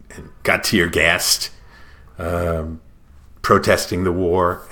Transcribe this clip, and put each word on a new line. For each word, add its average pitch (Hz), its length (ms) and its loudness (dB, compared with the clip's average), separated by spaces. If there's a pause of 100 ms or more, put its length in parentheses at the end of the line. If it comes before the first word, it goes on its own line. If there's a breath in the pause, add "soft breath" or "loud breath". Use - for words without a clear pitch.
(140)
and - 160 -18 (120)
got - 220 0
tear 87 240 2
gassed, 82 600 0 (680 soft breath)
um, 85 640 -4 (640)
protesting 95 640 2
the 90 80 2
war 87 600 0